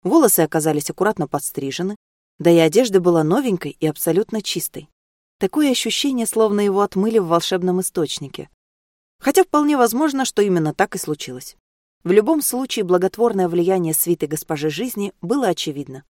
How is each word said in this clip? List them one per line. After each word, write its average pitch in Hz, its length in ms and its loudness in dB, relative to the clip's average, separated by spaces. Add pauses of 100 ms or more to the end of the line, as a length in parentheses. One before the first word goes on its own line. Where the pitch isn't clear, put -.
Волосы 247 380 4
оказались 156 500 0
аккуратно 185 380 -2
подстрижены, 147 720 -6 (420)
да 170 100 4
и 170 80 8
одежда 185 440 4
была 170 220 4
новенькой 185 560 -2
и 156 60 -2
абсолютно 175 560 -2
чистой. - 480 -8 (480)
Такое 277 340 0
ощущение, 240 540 -2
словно 208 360 0
его 202 200 2
отмыли 208 380 0
в 175 80 0
волшебном 180 540 0
источнике. - 680 -6 (720)
Хотя 285 240 2
вполне 294 340 0
возможно, 262 480 0
что - 160 -2
именно 170 320 0
так - 220 -2
и - 20 -8
случилось. - 600 -10 (460)
В 170 80 -2
любом 240 300 4
случае, 247 440 -4
благотворное 185 640 0
влияние 175 440 0
свиты 165 340 -2
госпожи 151 420 -4
жизни 202 520 -6
было 233 260 -2
очевидно. 139 640 -6